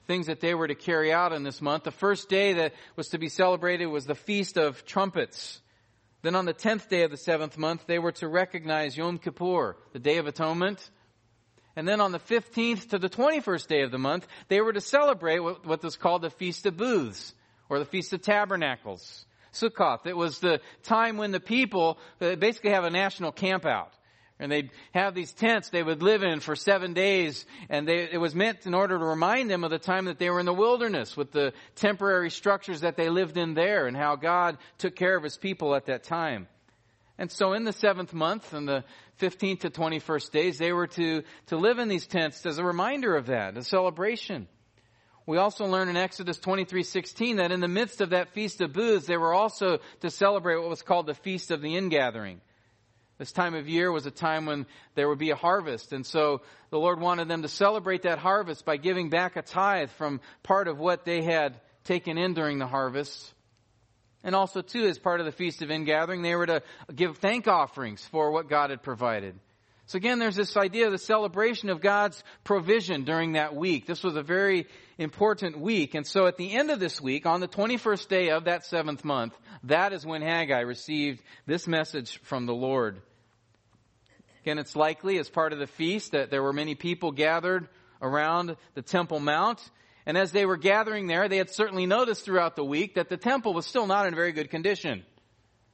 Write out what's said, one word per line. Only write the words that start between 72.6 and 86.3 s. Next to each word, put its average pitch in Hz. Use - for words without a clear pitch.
during 160
that 151
week. 156
This 170
was 170
a 151
very 185
important 180
week. 170
And 147
so 196
at 180
the 185
end 294
of 277
this 170
week, 139
on 170
the 180
twenty-first 214
day 180
of 160
that 175
seventh 156
month, 127
that 175
is 151
when 160
Haggai 156
received 135
this 165
message 156
from 123
the 120
Lord. 120
Again, 151
it's 143
likely 160
as 139
part 156
of 151
the 143
feast 175
that 139